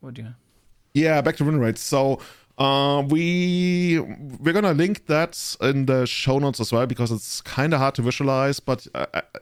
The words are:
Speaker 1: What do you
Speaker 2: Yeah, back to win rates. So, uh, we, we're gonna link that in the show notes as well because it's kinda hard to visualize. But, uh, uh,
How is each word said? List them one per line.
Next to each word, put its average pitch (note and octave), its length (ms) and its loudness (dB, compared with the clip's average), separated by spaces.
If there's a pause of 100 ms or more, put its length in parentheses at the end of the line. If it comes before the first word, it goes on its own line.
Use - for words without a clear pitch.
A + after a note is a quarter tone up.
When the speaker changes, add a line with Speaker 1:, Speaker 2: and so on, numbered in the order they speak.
Speaker 1:
What C3 140 -16
do A#2+ 80 -16
you A#2 100 -14 (600)
Speaker 2:
Yeah, D#3 280 2
back D#3 160 -2
to D3 80 -2
win D3+ 140 2
rates. A2+ 220 0
So, C3+ 380 0 (380)
uh, C#3 500 2
we, F3 920 2 (400)
we're D3+ 120 2
gonna F#3+ 220 2
link F3+ 320 0
that D#3+ 560 -2
in C3+ 240 2
the B2+ 220 2
show C3+ 320 0
notes C#3+ 200 -2
as A#2 140 -2
well B2 140 2
because A#2+ 240 -2
it's - 300 -6
kinda D3+ 360 -2
hard C3+ 180 0
to B2 60 -2
visualize. C3+ 580 0
But, - 360 -4
uh, - 180 -4
uh, - 80 -4 (200)